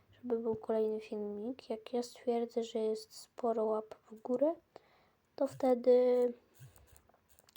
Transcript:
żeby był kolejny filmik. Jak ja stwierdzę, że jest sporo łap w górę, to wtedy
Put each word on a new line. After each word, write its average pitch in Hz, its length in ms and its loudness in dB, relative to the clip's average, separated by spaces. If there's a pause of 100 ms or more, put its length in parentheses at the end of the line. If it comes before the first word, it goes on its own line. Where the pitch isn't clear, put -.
(240)
żeby 240 140 0
był 226 180 -2
kolejny 220 440 -2
filmik. 208 680 -8
Jak 220 220 -8
ja 240 100 -2
stwierdzę, 233 600 -4
że 220 140 -6
jest 220 360 -4
sporo 220 500 -4
łap 220 300 -2 (160)
w 220 40 -16
górę, 254 400 0 (800)
to 277 100 0
wtedy 247 840 4 (1200)